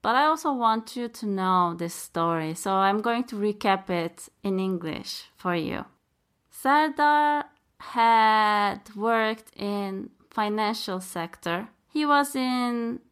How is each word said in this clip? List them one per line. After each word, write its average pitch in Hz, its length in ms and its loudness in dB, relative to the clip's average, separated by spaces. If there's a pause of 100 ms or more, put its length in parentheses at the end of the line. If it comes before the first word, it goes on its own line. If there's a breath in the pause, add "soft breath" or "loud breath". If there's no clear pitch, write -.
But 226 140 2
I 285 100 4
also 311 260 0
want 226 440 0
you 240 120 -4
to 226 180 -10
know 185 480 2
this 170 200 -6
story, 165 600 -2
so 190 180 -4
I'm 196 280 2
going 233 220 0
to 247 140 -8
recap 202 520 0
it 170 400 -4 (140)
in 190 160 -2
English 180 800 -6
for 180 180 -4
you. - 300 -4 (680)
Serdar 294 960 2 (340)
had 214 1000 4 (160)
worked 220 580 -2
in 202 560 -6 (180)
financial 214 720 -2
sector. 175 680 -6 (200)
He 302 160 -2
was 285 300 2
in 247 640 -2 (140)